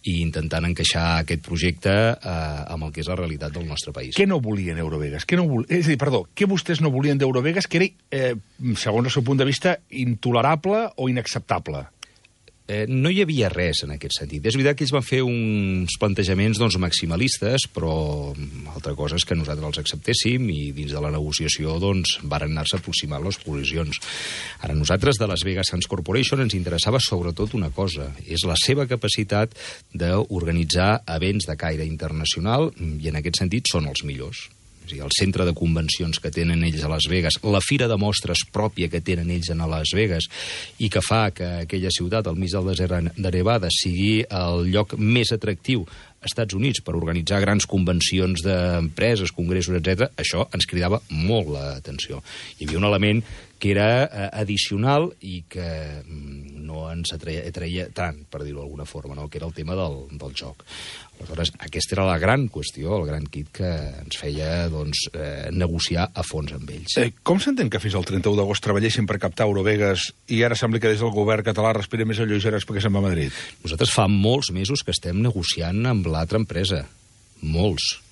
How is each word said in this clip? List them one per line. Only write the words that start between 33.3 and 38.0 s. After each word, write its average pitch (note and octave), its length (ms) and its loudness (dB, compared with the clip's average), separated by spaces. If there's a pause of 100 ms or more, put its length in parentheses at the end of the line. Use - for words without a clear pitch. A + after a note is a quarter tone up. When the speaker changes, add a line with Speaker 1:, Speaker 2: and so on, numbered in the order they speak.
Speaker 1:
sentit G2 340 0
són D#2 160 2
els C#2 160 -4
millors. - 480 -8 (360)
És E2+ 60 -14
a - 20 -12
dir, C#2 80 -10
el C#2+ 160 -6
centre F#2+ 260 2
de E2+ 100 2
convencions E2 680 0
que D#2+ 80 -4
tenen E2 320 2
ells D#2 240 0
a D2+ 40 0
Las D#2+ 200 0
Vegas, F2 320 0
la G2+ 180 4
fira B2+ 300 2
de G#2+ 80 2
mostres G2 460 0 (100)